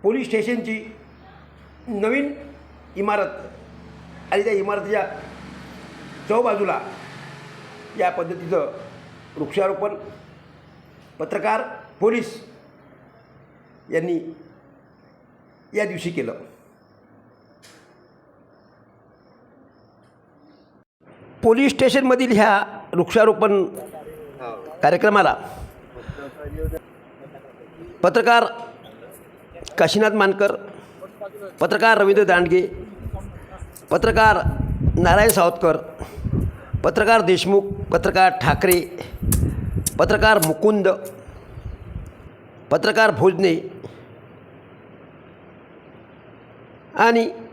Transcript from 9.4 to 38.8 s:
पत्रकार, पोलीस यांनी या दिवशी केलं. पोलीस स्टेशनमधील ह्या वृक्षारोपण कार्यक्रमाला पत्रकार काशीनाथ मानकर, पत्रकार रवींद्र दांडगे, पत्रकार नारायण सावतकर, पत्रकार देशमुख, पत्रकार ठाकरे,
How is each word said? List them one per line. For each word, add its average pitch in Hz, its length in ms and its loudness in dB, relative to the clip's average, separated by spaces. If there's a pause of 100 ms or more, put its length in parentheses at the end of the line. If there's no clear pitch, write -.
पत्रकार, 214 440 -4 (380)
पोलीस 226 340 0 (1600)
यांनी 165 260 -2 (1500)
या 208 120 -2
दिवशी 170 260 -6
केलं. 123 240 -6 (4000)
पोलीस 233 300 4
स्टेशनमधील 254 600 2
ह्या 214 220 4 (380)
वृक्षारोपण 202 720 2 (1200)
कार्यक्रमाला 175 520 4 (2750)
पत्रकार 226 420 4 (1300)
काशीनाथ 208 320 2
मानकर, 196 440 2 (1040)
पत्रकार 208 380 4
रवींद्र 202 260 6
दांडगे, 180 360 4 (1300)
पत्रकार 214 460 4 (600)
नारायण 180 320 6
सावतकर, 175 480 2 (1080)
पत्रकार 214 360 4
देशमुख, 185 420 2 (300)
पत्रकार 185 380 4 (120)
ठाकरे, 180 380 2 (1160)